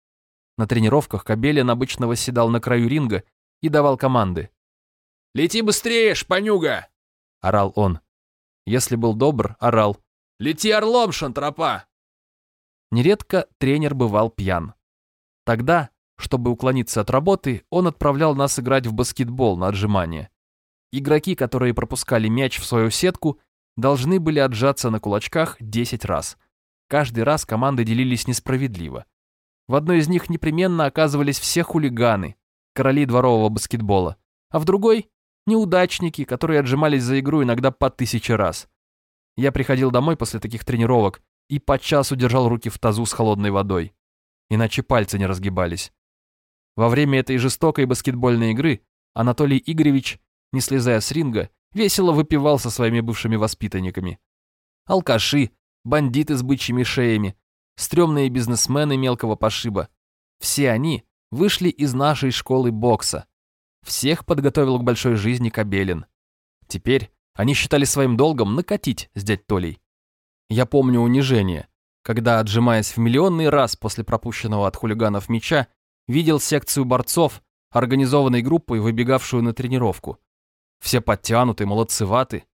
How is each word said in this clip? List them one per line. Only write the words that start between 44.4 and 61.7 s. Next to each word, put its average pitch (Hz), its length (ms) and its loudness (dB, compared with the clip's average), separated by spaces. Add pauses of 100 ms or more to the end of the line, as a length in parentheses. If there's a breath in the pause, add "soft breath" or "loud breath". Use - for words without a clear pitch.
Иначе 113 320 0
пальцы 110 360 0
не 98 80 0
разгибались. 92 680 -4 (800)
Во 113 140 2
время 139 300 2
этой 131 180 -2
жестокой 135 480 0
баскетбольной 123 640 0
игры 139 300 0 (320)
Анатолий 131 500 0
Игоревич, 147 560 0 (320)
не 131 100 -2
слезая 120 380 2
с - 120 -6
ринга, 135 380 -2 (240)
весело 196 380 2
выпивал 151 480 2
со 120 100 -4
своими 117 300 0
бывшими 113 360 -2
воспитанниками. 95 840 -4 (640)
Алкаши, 143 640 0 (320)
бандиты 143 520 0
с 127 60 -2
бычьими 123 420 0
шеями, 113 540 0 (380)
стремные 151 540 0
бизнесмены 131 680 0
мелкого 123 380 -2
пошиба. 107 540 -4 (500)
Все 139 320 0
они — 123 340 -2 (260)
вышли 180 380 0
из 139 240 -2